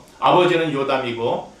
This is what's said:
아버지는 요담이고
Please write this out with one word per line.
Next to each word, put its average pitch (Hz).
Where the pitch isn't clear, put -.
아버지는 165
요담이고 131